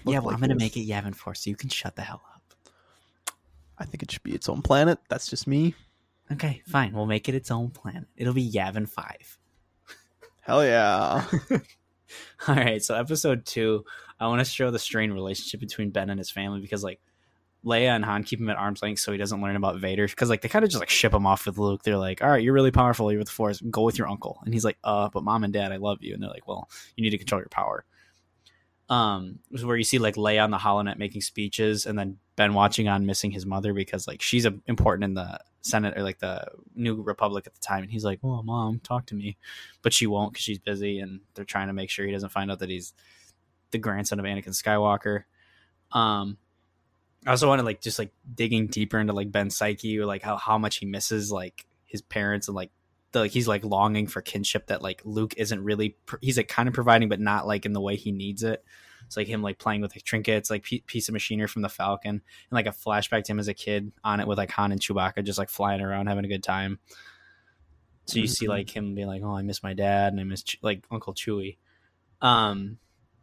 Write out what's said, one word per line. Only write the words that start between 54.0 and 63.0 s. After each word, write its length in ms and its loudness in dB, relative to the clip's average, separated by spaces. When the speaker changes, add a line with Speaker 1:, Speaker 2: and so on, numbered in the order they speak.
Speaker 1:
for 140 -8
kinship 460 -4
that, 140 -2
like, 240 -6
Luke 320 -2
isn't 260 -2
really 280 0
pr-, 160 -10
he's, 160 0
like, 120 2
kinda 220 0
providing, 380 8
but 120 0
not, 260 0
like, 180 -2
in 80 -2
the 80 -2
way 140 0
he 160 -4
needs 320 -6
it. 200 -2
It's, 120 -12
like, 100 -2
him, 140 -4
like, 180 -4
playing 220 -2
with, 140 -6
like, 80 -20
trinkets, 460 0
like, 140 -4
pe-, 180 -4
piece 280 -6
of 40 -6
machinery 340 -2
from 140 -4
the 80 -2
Falcon, 460 -2
and, 60 -6
like, 160 2
a 40 -4
flashback 540 0